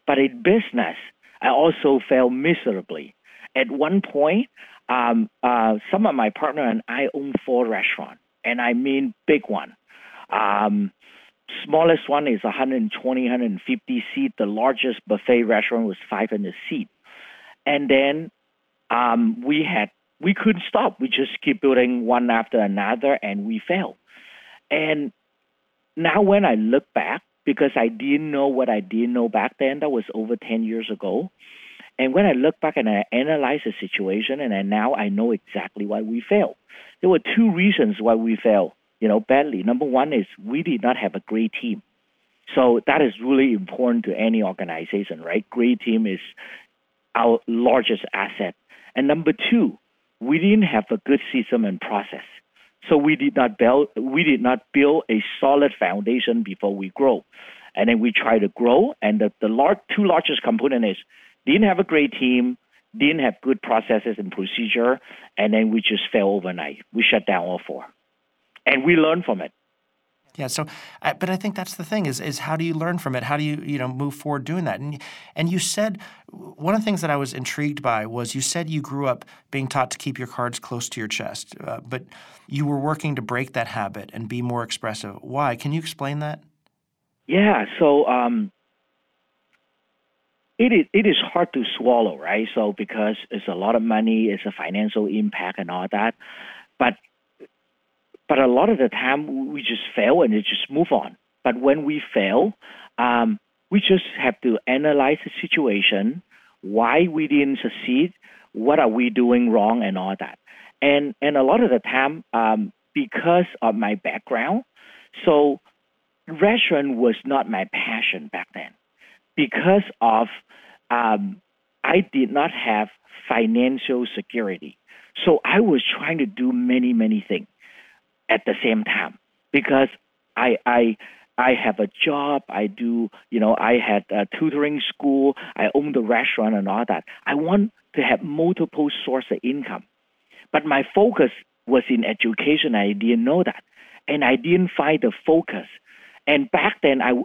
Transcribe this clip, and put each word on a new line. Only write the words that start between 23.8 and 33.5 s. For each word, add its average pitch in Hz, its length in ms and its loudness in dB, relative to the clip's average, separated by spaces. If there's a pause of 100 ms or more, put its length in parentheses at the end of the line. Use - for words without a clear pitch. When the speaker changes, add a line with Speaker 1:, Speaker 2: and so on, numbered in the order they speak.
Speaker 1:
And 151 400 -2 (840)
now 165 260 2
when 202 240 6
I 123 100 4
look 110 380 0
back, 95 280 -2 (240)
because 139 300 2
I 117 120 2
didn't 139 440 -2
know 139 160 2
what 127 220 0
I 107 100 0
didn't 113 340 -2
know 120 160 0
back 110 300 -2
then, 139 220 0
that 151 80 -2
was 120 240 -2
over 113 220 -4
ten 113 280 -4
years 113 280 -6
ago. 107 380 -4 (720)
And 131 140 0
when 202 120 4
I 175 60 4
look 139 300 0
back 156 160 -2
and 117 100 0
I 104 240 0
analyze 139 540 0